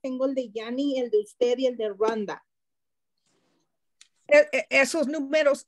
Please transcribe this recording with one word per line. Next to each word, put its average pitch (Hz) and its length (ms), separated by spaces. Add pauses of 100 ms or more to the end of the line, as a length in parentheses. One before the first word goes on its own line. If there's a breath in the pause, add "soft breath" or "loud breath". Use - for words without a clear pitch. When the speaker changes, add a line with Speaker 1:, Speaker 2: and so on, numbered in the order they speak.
Speaker 1:
tengo 262 260
el 269 80
de 247 160
Yanni, 254 480
el 240 100
de 214 100
usted 247 380
y 262 80
el 247 100
de 214 140
Rhonda. 208 560 (1800)
Speaker 2:
E-, 294 240
e-, 240 180
esos 269 380
números, 285 600